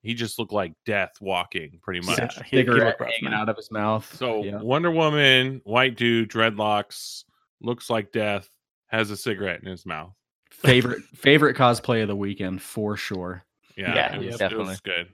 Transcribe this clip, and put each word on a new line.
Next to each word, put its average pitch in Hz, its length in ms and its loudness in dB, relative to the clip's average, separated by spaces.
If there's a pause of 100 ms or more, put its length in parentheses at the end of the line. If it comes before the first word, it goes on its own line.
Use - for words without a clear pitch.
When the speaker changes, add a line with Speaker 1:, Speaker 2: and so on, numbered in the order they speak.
Speaker 1:
he 113 100 -4
just 117 260 -6
looked 104 140 -6
like 92 180 -2 (140)
death 101 340 0
walking, 90 600 -6
pretty 90 180 -8
much. 87 200 -2
Speaker 2:
Yeah, - 100 -4 (160)
he, 135 120 2
he - 60 -
Speaker 3:
Cigarette 117 240 4
Speaker 2:
looked 117 140 -2
rough, 120 100 -4
Speaker 3:
hanging 113 200 -6
Speaker 2:
man. - 100 -2
Speaker 3:
out 110 80 -2
of 107 80 -4
his 110 140 -16
mouth. 107 440 -2
Speaker 1:
So 113 300 -2
Speaker 3:
Yeah. 101 160 -8
Speaker 1:
Wonder 147 280 2
Woman, 139 760 4
white 120 320 2
dude, 117 320 2
dreadlocks, 107 960 -2 (360)
looks 120 280 -6
like 110 240 -2
death, 104 340 -2 (400)
has 110 240 -2
a 98 60 -8
cigarette 95 460 -4
in 95 40 -14
his 92 180 -14
mouth. 82 280 -10 (360)
Speaker 3:
Favorite, 123 540 4
<laughs> - 120 -20
favorite 143 420 6
cosplay 120 460 2
of 101 40 -2
the 101 80 -2
weekend 98 460 -4
for 104 340 -6
sure. 90 480 -8 (320)
Speaker 1:
Yeah, 90 200 -4
Speaker 4:
Yeah, 73 200 0
Speaker 1:
it - 120 -8
was, 117 100 -10
Speaker 4:
definitely. 101 280 -2
Speaker 1:
it 92 40 -8
was 95 100 -10
good. 87 340 -6